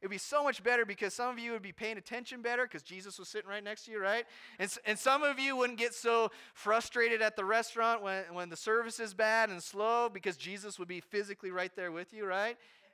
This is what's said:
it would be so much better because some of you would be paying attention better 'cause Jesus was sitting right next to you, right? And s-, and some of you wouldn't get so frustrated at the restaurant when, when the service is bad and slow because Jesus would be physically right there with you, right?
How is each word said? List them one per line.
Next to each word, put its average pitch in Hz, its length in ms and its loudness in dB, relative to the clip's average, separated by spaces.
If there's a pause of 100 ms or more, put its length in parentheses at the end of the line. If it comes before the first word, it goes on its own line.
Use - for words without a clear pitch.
it 196 60 -8
would 190 40 -4
be 202 60 -6
so 294 260 0
much 262 200 2
better 233 240 4
because 202 260 -4
some 247 160 -2
of 247 100 -4
you 233 140 -4
would 220 100 -4
be 190 100 -12
paying 220 260 -6
attention 240 420 -10
better 240 260 0
'cause 160 160 -10
Jesus 190 360 -14
was 190 100 -14
sitting 202 220 -8
right 208 120 -6
next 214 220 -10
to 233 60 -16
you, 220 80 -6
right? 208 280 2 (320)
And 190 120 0
s-, - 160 -6
and 214 120 2
some 277 240 4
of 285 160 2
you 269 160 0
wouldn't 247 240 2
get 233 160 0
so 226 360 4 (240)
frustrated 226 680 2
at 214 160 4
the 202 80 -2
restaurant 226 580 2
when, 190 300 -2
when 175 160 -6
the 165 80 -10
service 226 440 0
is 214 120 -4
bad 220 380 4
and 175 120 -6
slow 226 460 2
because 190 280 -4
Jesus 190 420 -8
would 175 100 -8
be 180 120 -6
physically 202 500 -4
right 180 260 -2
there 180 160 -4
with 175 220 -8
you, 214 100 -6
right? 202 320 0 (380)